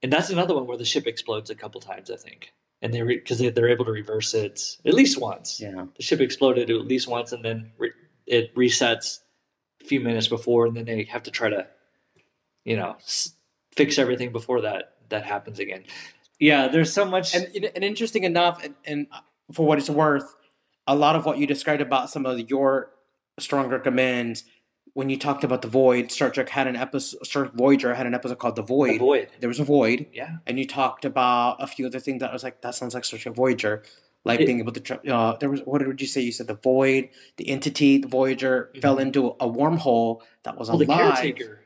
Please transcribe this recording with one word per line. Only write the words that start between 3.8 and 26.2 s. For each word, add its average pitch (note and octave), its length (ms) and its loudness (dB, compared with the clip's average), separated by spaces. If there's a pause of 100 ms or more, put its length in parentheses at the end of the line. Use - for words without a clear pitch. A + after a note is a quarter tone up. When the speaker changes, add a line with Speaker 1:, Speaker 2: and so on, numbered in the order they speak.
Speaker 1:
to A2+ 60 -4
reverse G#2+ 420 -4
it - 260 -2 (260)
at D#3 80 4
least C4 260 6
once. G#2+ 420 -8
Speaker 2:
Yeah. F#2+ 240 -12 (100)
Speaker 1:
The - 80 -12
ship C#3+ 160 0
exploded B2+ 500 2
at A2+ 160 0
least B2+ 220 -2
once, A#2+ 240 -6
and A#2 140 -10
then A2+ 320 -6
re-, A#2 160 -6 (320)
it A#2 300 0
resets A#2+ 640 2 (640)
a - 40 -20
few C3+ 160 0
minutes A#2 260 -2
before, A#2 380 2
and A#2 100 0
then A#2 80 -8
they A2+ 200 -4
have A#2 200 -10
to - 80 -14
try A2+ 180 -2
to, G2+ 160 -4 (1000)
you A2+ 100 0
know, F#2+ 240 -4
s-, - 320 -8 (400)
fix - 260 2
everything B2 360 0
before A#2 280 -2
that, G#2 340 -6 (120)
that G#2+ 160 -4
happens G#2 360 -8
again. F#2+ 240 -8 (560)
Yeah, D3 280 6
there's D#3 240 2
so G3+ 140 2
much. F#3 280 -2
Speaker 2:
And, F3+ 120 0 (100)
and, G3+ 200 -4
and F#3 100 -4
interesting G#3+ 400 -2
enough, F3 360 2
and, D3 220 -14
and D3 240 -6 (460)
for E3 120 2
what D3+ 120 6
it's C#3+ 120 -4
worth, D3 460 0 (500)
a C#3 100 2
lot D3 200 4
of D#3+ 100 0
what D3 120 0
you C#3+ 100 0
described C#3+ 340 -2
about C3 280 -2
some C#3+ 160 -6
of B2+ 120 -2 (120)
your C3+ 420 2 (480)
stronger C3 400 -2
commands, B2 640 0 (520)
when C3+ 140 -4
you C3+ 80 -2
talked C#3 260 -2
about B2+ 200 0
the A#2 40 -8
Void, B2 440 4
Star C3+ 180 0